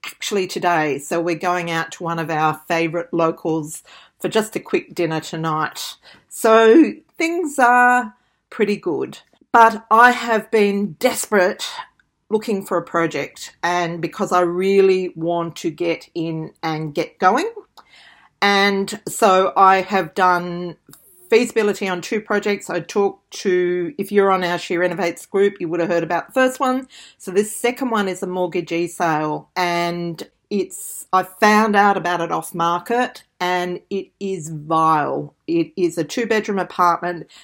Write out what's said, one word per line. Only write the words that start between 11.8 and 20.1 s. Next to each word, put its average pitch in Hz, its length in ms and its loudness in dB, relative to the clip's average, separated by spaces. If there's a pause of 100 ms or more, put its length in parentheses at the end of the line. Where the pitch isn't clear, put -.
looking 208 360 -2
for 185 120 -2
a 165 60 -2
project, - 800 -4
and 175 400 -2
because 180 300 -4
I 180 100 4
really 190 760 2
want 165 420 -4
to 170 120 -4
get 160 460 -4
in 160 380 -6 (100)
and 156 320 -6
get - 240 -6
going. 269 320 2 (880)
And 202 680 0
so 190 480 2
I 190 240 6
have 185 340 -2